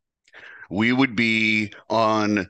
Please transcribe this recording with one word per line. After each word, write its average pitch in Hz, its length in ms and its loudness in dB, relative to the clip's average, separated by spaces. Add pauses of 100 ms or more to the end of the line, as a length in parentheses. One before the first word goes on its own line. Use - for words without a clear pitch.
(720)
we 110 220 0
would 127 240 0
be 110 560 0 (160)
on 107 600 0